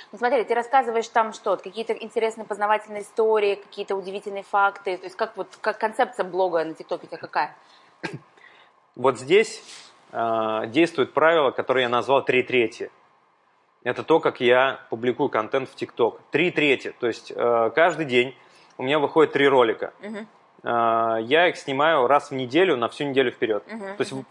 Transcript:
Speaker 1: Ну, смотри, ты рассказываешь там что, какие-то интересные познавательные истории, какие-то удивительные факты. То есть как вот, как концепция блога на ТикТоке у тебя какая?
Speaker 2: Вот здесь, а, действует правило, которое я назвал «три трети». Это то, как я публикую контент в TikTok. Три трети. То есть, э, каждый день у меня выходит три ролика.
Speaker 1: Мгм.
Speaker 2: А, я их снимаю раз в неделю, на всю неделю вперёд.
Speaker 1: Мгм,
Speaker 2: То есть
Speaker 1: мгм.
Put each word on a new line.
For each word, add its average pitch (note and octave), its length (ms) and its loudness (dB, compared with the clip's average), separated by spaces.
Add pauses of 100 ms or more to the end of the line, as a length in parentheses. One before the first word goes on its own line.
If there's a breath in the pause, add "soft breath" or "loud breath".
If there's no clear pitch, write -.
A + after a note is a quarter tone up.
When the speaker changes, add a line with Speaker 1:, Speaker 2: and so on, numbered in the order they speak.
(120)
Speaker 1:
Ну, G#3 60 -16
смотри, A#3+ 260 0
ты A#3 100 -2
рассказываешь A#3 540 0
там A3 240 0
что, G3 240 -2
какие-то G#3+ 380 -6
интересные A3+ 500 -6
познавательные G#3 580 -4
истории, G#3+ 520 2
какие-то G3+ 420 -8
удивительные G3 460 -10
факты. G3 560 0
То F3+ 60 -16
есть F3+ 120 -14
как A3 200 -4
вот, F#3 120 -8 (140)
как G#3 160 -2
концепция A3 460 -2
блога F3+ 400 0
на D#3+ 100 -8
ТикТоке E3+ 320 -10
у - 20 -18
тебя E3+ 100 -14
какая? D#3+ 380 -6 (1400 soft breath)
Speaker 2:
Вот B2+ 220 0
здесь, E3+ 440 2 (500 loud breath)
а, A2+ 540 -2
действует C#3 480 0
правило, D3+ 360 4
которое B2+ 320 0
я A#2+ 60 0
назвал A#2+ 360 2
«три B2+ 180 2
трети». A2+ 480 -2 (960)
Это A#2+ 180 -4
то, D#3+ 180 4
как D3 200 -2
я B2+ 400 4 (100)
публикую B2 400 -2
контент A#2+ 400 -2
в - 60 -20
TikTok. A#2 420 -2 (120)
Три E3 200 0
трети. C#3+ 500 0
То B2 60 -2
есть, - 280 -6
э, A#2 400 2
каждый D#3+ 320 2
день B2 280 2 (440 soft breath)
у - 40 -8
меня C#3 160 0
выходит D3+ 340 4
три C#3+ 160 4
ролика. A#2+ 440 2 (100)
Speaker 1:
Мгм. G#3+ 240 -12 (380)
Speaker 2:
А, A2+ 580 0
я D3+ 260 2
их D3 80 -6
снимаю C#3+ 500 0
раз C#3 240 2
в C#3 40 -10
неделю, C3+ 420 2
на A#2+ 120 -2
всю - 160 -8
неделю C3+ 260 2
вперёд. G#2+ 360 -2
Speaker 1:
Мгм, G#3+ 300 -12
Speaker 2:
То C3+ 60 -4
есть B2+ 100 -8
Speaker 1:
мгм. C3+ 180 -10